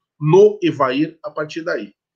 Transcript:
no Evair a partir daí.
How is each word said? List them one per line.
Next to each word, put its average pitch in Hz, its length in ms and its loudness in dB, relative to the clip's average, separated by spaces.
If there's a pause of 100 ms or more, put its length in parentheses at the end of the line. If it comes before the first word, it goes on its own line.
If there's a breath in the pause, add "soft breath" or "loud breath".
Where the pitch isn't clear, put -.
(200)
no 196 420 4
Evair 143 640 -2
a 151 60 -12
partir 156 320 -10
daí. 151 320 -8 (220)